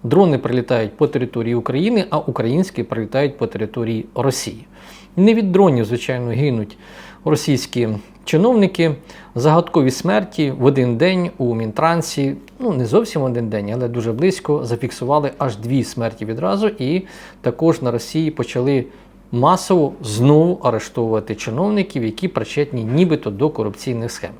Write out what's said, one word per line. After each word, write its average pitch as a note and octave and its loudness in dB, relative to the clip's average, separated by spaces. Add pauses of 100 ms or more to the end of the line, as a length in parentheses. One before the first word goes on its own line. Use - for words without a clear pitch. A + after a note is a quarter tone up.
Дрони D3+ 4
прилітають A#2+ 0
по D3 2
території A#2+ -2
України, D#3 0
а D3+ -2
українські B2+ -2
прилітають C3 -2
по A2+ -2
території A2+ -6
Росії. B2 -4 (500)
Не G#3 6
від G3+ 0
дронів, E3 6
звичайно, A#2+ -4
гинуть A#2 -2 (460)
російські C3+ 0 (360)
чиновники. F#3 2 (400)
Загадкові D3+ 4
смерті F3+ 0
в B2 0
один B2+ 4
день F3 2
у A#2+ 0
Мінтрансі, C#3 0 (240)
ну, A#3+ -2
не B2+ 0
зовсім E3+ 0
в - 0
один A#2+ -2
день, G#2 -4
але B2 -2
дуже A#2 -2
близько, D3+ -2
зафіксували C3 -2
аж B2 -2
дві A#2+ -2
смерті A2+ -6
відразу. F#3 -2
І F#3 -2 (380)
також D#3 0
на B2 0
Росії D3+ -2
почали C3 0 (480)
масово D#3 2 (100)
знову C#3+ 4
арештовувати A2 -2
чиновників, F#3 -2
які A2+ -4
причетні C#3+ -2
нібито D3 0
до C3 0
корупційних A2+ -6
схем. - -12